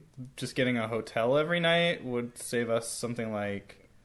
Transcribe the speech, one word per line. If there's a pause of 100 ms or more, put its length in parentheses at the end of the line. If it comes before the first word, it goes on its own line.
(360)
just
getting
a
hotel
every
night
would
save
us
something
like (220)